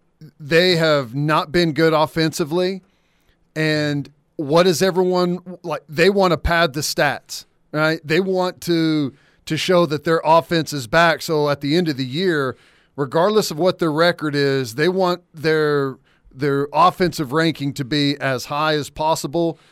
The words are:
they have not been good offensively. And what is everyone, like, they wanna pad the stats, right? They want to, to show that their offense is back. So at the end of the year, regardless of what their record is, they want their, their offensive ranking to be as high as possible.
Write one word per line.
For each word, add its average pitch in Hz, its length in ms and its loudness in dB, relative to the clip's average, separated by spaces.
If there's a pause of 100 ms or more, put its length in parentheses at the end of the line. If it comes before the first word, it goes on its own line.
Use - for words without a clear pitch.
(380)
they 165 380 2
have 147 380 2
not 156 380 0
been 170 200 2
good 160 200 2
offensively. 160 880 -2 (720)
And 151 560 -2 (260)
what 165 320 2
is 180 140 0
everyone, 180 580 0 (240)
like, 151 240 -6
they 160 220 4
wanna 185 260 4
pad 170 360 2
the 147 80 -6
stats, - 640 -2 (280)
right? 156 320 0
They 156 160 0
want 185 420 -2
to, 160 500 0 (340)
to 160 100 -4
show 175 300 2
that 143 180 -6
their 165 200 0
offense 160 480 2
is 135 140 -8
back. 165 340 2
So 151 280 0
at 139 120 -2
the 143 160 0
end 175 120 2
of 143 80 -4
the 131 100 -4
year, 147 500 -2 (400)
regardless 170 540 0
of 156 80 -10
what 180 200 0
their 160 140 0
record 160 420 0
is, 135 420 0
they 151 120 2
want 180 340 0 (120)
their, 147 640 0 (380)
their 139 380 -2
offensive 165 600 0
ranking 151 420 0
to 143 100 -6
be 143 360 0
as 131 260 -4
high 151 280 -2
as 143 160 -4
possible. 160 680 -2 (140)